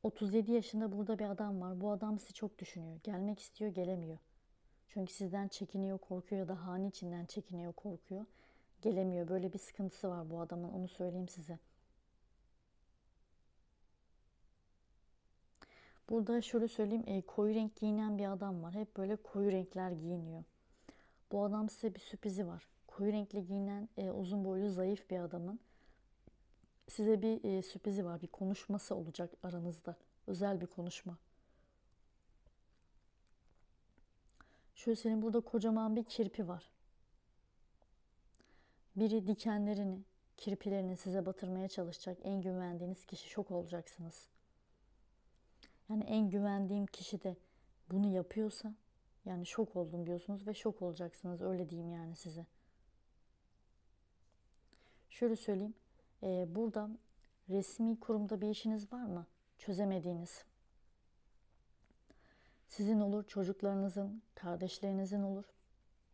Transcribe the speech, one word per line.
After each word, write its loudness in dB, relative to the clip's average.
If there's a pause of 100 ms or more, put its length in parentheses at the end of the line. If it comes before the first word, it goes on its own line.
Otuz 0
yedi 6
yaşında 2
burada 0
bir -2
adam -2
var. -4
Bu 2
adam 0
sizi -10
çok -6
düşünüyor. -10
Gelmek 0
istiyor, -4
gelemiyor. 0 (720)
Çünkü -2
sizden -2
çekiniyor, -2
korkuyor -2
ya -2
da -4
hane 0
içinden -4
çekiniyor, -6
korkuyor. -8 (560)
Gelemiyor. 4
Böyle 2
bir -6
sıkıntısı -4
var -4
bu -4
adamın, -4
onu -2
söyleyeyim -2
size. -10 (4000)
Burada 4
şöyle 4
söyleyeyim, 2
e, 2
koyu 4
renk 2
giyinen 2
bir 0
adam -2
var. -6
Hep -4
böyle 0
koyu 4
renkler 0
giyiniyor. -4 (880)
Bu 4
adam 2
size -2
bir -10
sürprizi -2
var. -8 (180)
Koyu 2
renkli -2
giyinen, -2
e, 0
uzun 0
boylu, 2
zayıf 0
bir 0
adamın -4 (1300)
size 4
bir, 2
e, 2
sürprizi -2
var. -4
Bir -8
konuşması -2
olacak -4 (120)
aranızda. -6 (300)
Özel 2
bir -2
konuşma. -8 (3500)
Şöyle 4
senin 4
burada 4
kocaman 2
bir 2
kirpi 0
var. -8 (2250)
Biri 4
dikenlerini, 2 (340)
kirpilerini 0
size 0
batırmaya -2
çalışacak. -6
En 0
güvendiğiniz -2
kişi, -12
şok -4
olacaksınız. -6 (1600)
Yani 2
en 4
güvendiğim 2
kişi -6
de -2 (540)
bunu 6
yapıyorsa, 0 (500)
yani -4
şok 0
oldum -2
diyorsunuz -2
ve -2
şok -2
olacaksınız. -4
Öyle 0
diyeyim -6
yani -8
size. -10 (2500)
Şöyle 2
söyleyeyim. 0 (500)
E, 0
burada 0 (580)
resmi 2
kurumda 0
bir 2
işiniz 0
var -6
mı? -4 (320)
Çözemediğiniz. 0 (2250)
Sizin 4
olur, 4
çocuklarınızın, 0 (120)
kardeşlerinizin 0
olur. -2 (680)